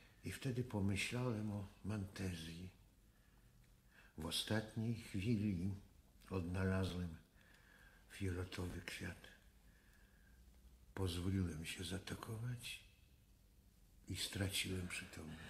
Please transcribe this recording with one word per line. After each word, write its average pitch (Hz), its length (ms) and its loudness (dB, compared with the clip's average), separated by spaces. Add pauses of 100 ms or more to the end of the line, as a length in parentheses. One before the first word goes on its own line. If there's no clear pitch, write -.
(240)
I 95 80 -2
wtedy 123 320 0
pomyślałem 107 880 2
o 98 160 -2 (160)
Mantezji. 92 840 -2 (1500)
W 80 80 -2
ostatniej 110 680 2
chwili 98 800 2 (560)
odnalazłem 90 840 2 (920)
fioletowy 90 720 -2
kwiat. - 480 -6 (1700)
Pozwoliłem 87 720 2
się - 180 -4
zaatakować 110 960 -4 (1300)
i 95 80 -2
straciłem 95 720 0
przytomność. 82 600 -6